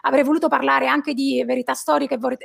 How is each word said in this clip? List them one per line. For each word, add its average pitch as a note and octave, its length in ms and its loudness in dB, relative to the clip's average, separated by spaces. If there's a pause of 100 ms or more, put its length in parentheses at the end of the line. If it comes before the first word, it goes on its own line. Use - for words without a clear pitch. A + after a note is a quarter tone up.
Avrei C#4 200 4
voluto D#4 260 2
parlare C4+ 380 2
anche C#4+ 280 -2
di B3+ 300 -2
verità B3+ 300 -2
storica C#4+ 400 -2
e B3 40 -2
vor-, B3+ 260 -4